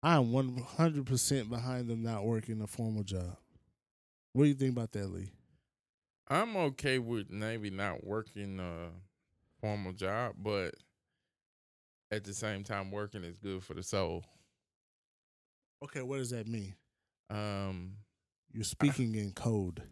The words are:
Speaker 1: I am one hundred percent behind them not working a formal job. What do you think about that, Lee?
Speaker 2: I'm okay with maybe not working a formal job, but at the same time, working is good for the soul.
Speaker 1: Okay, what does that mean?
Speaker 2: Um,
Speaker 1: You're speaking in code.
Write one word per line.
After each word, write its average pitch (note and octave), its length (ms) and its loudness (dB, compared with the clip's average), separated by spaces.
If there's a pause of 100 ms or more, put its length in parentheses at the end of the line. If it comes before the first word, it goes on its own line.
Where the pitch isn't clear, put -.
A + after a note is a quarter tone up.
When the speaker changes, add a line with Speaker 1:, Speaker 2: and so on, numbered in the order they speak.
Speaker 1:
I E3 140 8
am A#2+ 160 8
one B2+ 240 4 (200)
hundred D3+ 300 4
percent B2+ 440 2
behind B2 380 -2
them A2+ 140 0
not A2 220 0
working A2 380 0
a G#2 40 -2
formal A2 380 -2
job. F2+ 320 -4 (960)
What C3+ 120 8
do D3 40 8
you C#3+ 60 6
think C3+ 180 2
about A#2 200 -2
that, G2+ 160 -2
Lee? F#2 220 -6 (1000)
Speaker 2:
I'm G#3 260 2
okay C#3 420 2
with A#2 320 -2
maybe G#2+ 400 -4
not F#2+ 340 -2
working G2+ 560 -6
a F2 280 -6 (720)
formal G#2 320 -2
job, G#2 460 -2
but G2+ 360 0 (1400)
at G#2+ 140 -2
the G2 100 -10
same G2+ 300 -4
time, G2 260 -4
working G#2 340 -6
is E2+ 140 -10
good F#2+ 240 -6
for - 120 -12
the F#2 80 -8
soul. F2+ 420 0 (1600)
Speaker 1:
Okay, C#3 180 -6
what C3+ 160 -2
does B2 120 -2
that A2+ 180 -4
mean? G2+ 260 -4 (560)
Speaker 2:
Um, G2 640 -4 (600)
Speaker 1:
You're A2 120 -4
speaking C3 500 2
in G#2 180 -2
code. G2 600 0